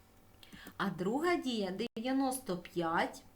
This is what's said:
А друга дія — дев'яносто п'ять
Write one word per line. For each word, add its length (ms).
А 140
друга 460
дія — 360
дев'яносто 600
п'ять 640